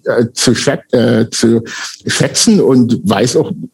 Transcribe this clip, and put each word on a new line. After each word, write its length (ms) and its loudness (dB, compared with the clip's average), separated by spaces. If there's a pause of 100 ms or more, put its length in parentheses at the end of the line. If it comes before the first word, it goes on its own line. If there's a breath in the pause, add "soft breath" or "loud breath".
äh, 280 0
zu 220 0
schät-, 380 -4
äh, 360 2
zu 340 0 (440 loud breath)
schätzen 520 0
und 480 2
weiß 300 0
auch, 140 0 (220)